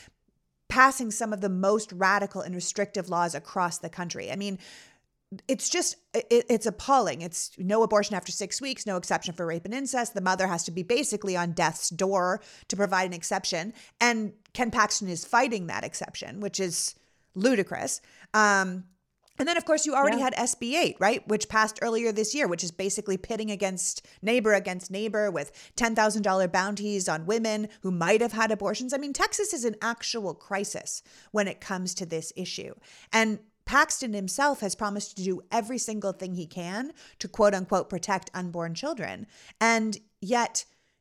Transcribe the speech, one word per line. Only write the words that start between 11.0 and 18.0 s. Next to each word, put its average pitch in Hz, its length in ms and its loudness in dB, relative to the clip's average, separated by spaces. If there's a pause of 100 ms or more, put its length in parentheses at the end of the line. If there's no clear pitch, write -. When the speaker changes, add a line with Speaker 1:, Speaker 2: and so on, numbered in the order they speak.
Speaker 1:
on 175 160 0
death's 165 360 0
door 190 520 0 (260)
to - 80 -4
provide 190 300 2
an 180 80 -4
exception. 185 600 -4 (280)
And 226 320 2 (180)
Ken 240 200 -2
Paxton 208 360 2
is 170 160 -6
fighting 233 440 2
that 104 180 -4
exception, - 560 -10
which 202 180 -4
is 180 360 -4 (380)
ludicrous. 196 680 0 (320)